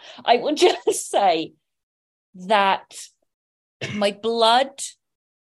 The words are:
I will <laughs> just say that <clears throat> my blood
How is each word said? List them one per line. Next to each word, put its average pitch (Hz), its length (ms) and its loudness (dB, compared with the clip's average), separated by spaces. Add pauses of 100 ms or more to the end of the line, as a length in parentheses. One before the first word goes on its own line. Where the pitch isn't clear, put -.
(240)
I 240 140 4
will 285 160 -4
<laughs> - 0 -
just - 560 0
say 170 420 0 (840)
that 196 600 -2 (840)
<clears throat> - 120 -10
my 208 180 -2
blood 226 680 0 (800)